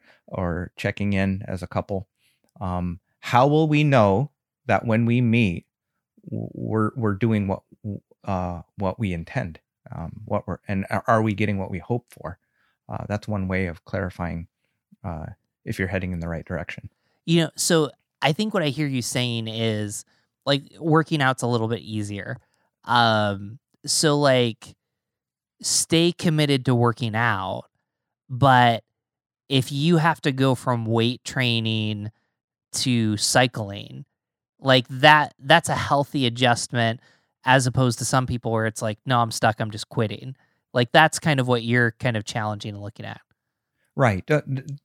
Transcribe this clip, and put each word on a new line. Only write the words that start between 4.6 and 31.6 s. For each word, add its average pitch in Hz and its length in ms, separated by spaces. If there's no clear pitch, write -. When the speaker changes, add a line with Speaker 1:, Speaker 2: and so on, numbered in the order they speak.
Speaker 1:
that 104 200
when 117 200
we 120 160
meet, 113 440
w-, - 240
we're, 110 420
we're 110 180
doing 104 340
what, 98 160
w-, 104 180
uh, 90 360
what 95 220
we 98 140
intend, 82 460
um, 82 300
what 101 220
we're, 87 200
and 95 220
a-, 101 180
are 113 140
we 110 120
getting 101 240
what 95 140
we 92 80
hope 120 300
for? - 280
Uh, - 200
that's 101 200
one 98 200
way 95 200
of 82 180
clarifying, 87 640
uh, 82 240
if - 160
you're 95 80
heading 92 240
in 87 80
the 82 80
right 82 180
direction. - 440
Speaker 2:
You 165 180
know, 147 120
so 156 360
I 143 120
think 214 200
what 185 100
I 147 60
hear 147 180
you 131 140
saying 117 460
is, 110 560
like, 139 180
working 156 420
out's 131 220
a 127 40
little 117 200
bit 110 140
easier. 104 560
Um, 107 760
so, 147 340
like, 127 560
stay 170 500
committed 147 540
to 127 100
working 117 400
out, 101 500
but 123 540
if 135 240
you 156 260
have 160 240
to 147 100
go 131 240
from 117 300
weight 113 380
training 110 880